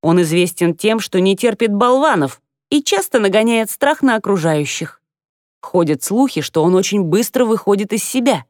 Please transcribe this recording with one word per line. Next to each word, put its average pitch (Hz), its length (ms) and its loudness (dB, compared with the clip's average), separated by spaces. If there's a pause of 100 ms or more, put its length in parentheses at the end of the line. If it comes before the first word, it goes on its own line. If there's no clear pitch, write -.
Он 170 200 2
известен 170 520 0
тем, 220 260 -2
что 190 200 -4
не 190 160 2
терпит 220 360 -2
болванов 208 680 0 (280)
и 285 120 0
часто 370 380 0
нагоняет 220 500 2
страх 285 320 0
на 247 140 2
окружающих. 160 840 -2 (640)
Ходят 156 400 0
слухи, 240 380 0
что 156 220 -2
он 175 120 2
очень 185 300 0
быстро 202 400 0
выходит 208 480 0
из 214 100 -2
себя. 240 480 -2